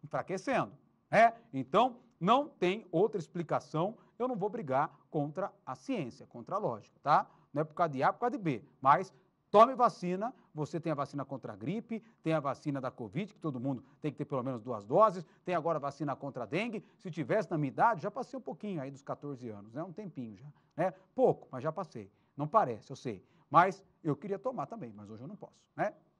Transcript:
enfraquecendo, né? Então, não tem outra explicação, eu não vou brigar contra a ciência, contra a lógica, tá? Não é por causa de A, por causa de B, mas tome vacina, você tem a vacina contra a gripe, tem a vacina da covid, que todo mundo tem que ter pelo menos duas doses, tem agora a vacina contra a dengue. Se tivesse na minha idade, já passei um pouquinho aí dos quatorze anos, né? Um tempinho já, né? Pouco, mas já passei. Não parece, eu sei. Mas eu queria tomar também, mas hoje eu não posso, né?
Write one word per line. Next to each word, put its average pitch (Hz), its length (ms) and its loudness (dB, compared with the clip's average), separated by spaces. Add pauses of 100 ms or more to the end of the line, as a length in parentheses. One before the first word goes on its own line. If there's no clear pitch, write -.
enfraquecendo, 165 680 -4 (380)
né? 226 220 8 (220)
Então, 196 420 2 (240)
não 247 260 4
tem 196 460 -2
outra 196 260 2
explicação, 165 800 -2 (220)
eu 240 100 0
não 254 80 -2
vou 202 140 -2
brigar 156 400 0 (200)
contra 156 400 -4 (140)
a 131 100 -8
ciência, 131 520 -6
contra 120 300 -8
a - 20 0
lógica, 123 440 -4
tá? 165 240 4 (260)
Não 143 100 0
é - 20 2
por 156 100 -12
causa 170 180 0
de 131 100 -2
A, 180 100 4
por - 80 -8
causa 247 160 -2
de - 20 -6
B, 151 240 -2 (180)
mas 160 320 4 (380)
tome 226 240 10
vacina, 202 580 0 (220)
você 151 240 -4
tem 156 140 -2
a - 20 0
vacina 139 300 -4
contra 120 280 -12
a 101 40 -14
gripe, 190 440 -6 (220)
tem 160 100 0
a 156 60 2
vacina 139 420 -4
da 123 120 -4
covid, 113 420 -8
que - 60 -20
todo 143 180 -4
mundo 131 240 -4 (180)
tem 151 120 -4
que - 60 -16
ter 147 60 -4
pelo 135 200 -4
menos 127 180 -6
duas 110 220 -6
doses, 180 420 4 (180)
tem 175 120 -2
agora 160 220 0
a - 20 -4
vacina 139 340 -4
contra 131 300 -8
a - 20 -10
dengue. 202 380 -4 (140)
Se 185 120 -12
tivesse 165 400 -2
na 165 80 -2
minha 143 120 0
idade, 180 320 2
já 202 80 -4
passei 262 280 -10
um 226 40 -12
pouquinho 180 380 -8
aí 135 100 -8
dos 135 120 -16
quatorze 131 460 -10
anos, 104 240 -14
né? 139 100 -8
Um 185 100 -10
tempinho 135 440 -12
já, 131 100 -20 (300)
né? 180 180 0 (180)
Pouco, 233 380 2
mas 127 140 -10
já 156 80 -2
passei. 131 360 -10 (280)
Não 143 100 -4
parece, 139 460 2
eu 127 40 -12
sei. 107 280 -8 (260)
Mas 175 320 6 (220)
eu 151 100 2
queria 196 240 -6
tomar 202 280 -6
também, 127 280 -12
mas 104 160 -16
hoje 110 140 -14
eu 143 40 -12
não 208 80 -12
posso, - 220 -18 (160)
né? 196 180 -2 (260)